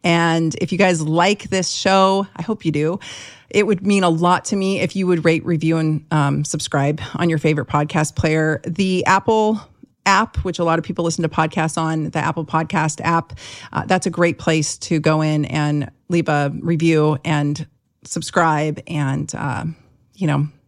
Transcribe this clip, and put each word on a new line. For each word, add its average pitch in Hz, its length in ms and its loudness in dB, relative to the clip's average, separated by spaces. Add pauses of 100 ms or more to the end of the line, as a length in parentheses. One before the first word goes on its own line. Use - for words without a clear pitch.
And 165 560 2
if 190 100 -4
you 180 80 -4
guys 180 240 4
like 170 480 0
this 185 200 -2
show, 190 680 2
I - 60 -10
hope 214 220 -6
you 165 60 0
do. 156 300 -2 (500)
It 202 160 2
would 190 180 0
mean 196 200 4
a 175 60 4
lot 175 360 2
to 208 100 -2
me 190 240 0
if - 140 -2
you 190 140 0
would 170 160 2
rate, 165 200 4
review, 165 320 0
and, 156 360 0
um, 143 320 2
subscribe 147 560 -2 (160)
on 175 120 0
your 160 100 0
favorite 151 280 0
podcast 151 480 0
player. 156 500 0
The 185 420 -2
Apple 214 540 2 (460)
app, 196 320 2
which 185 200 -4
a 175 60 0
lot 165 140 2
of 160 60 -4
people 170 200 -6
listen 170 180 -2
to 160 60 -2
podcasts 160 480 -2
on, 160 340 -2
the 165 80 -4
Apple 156 260 -2
Podcast 160 580 -2
app, 165 360 -2 (340)
uh, - 120 -4
that's 185 220 0
a 180 40 0
great 170 280 0
place 160 400 0
to 165 200 -2
go 156 220 2
in 151 240 0
and 147 460 -2 (180)
leave 170 200 0
a 147 220 0 (100)
review 156 640 2
and 147 440 -2 (380)
subscribe 156 800 0
and, 147 500 -2
uh, - 280 -6 (500)
you 190 120 -4
know 147 220 0 (200)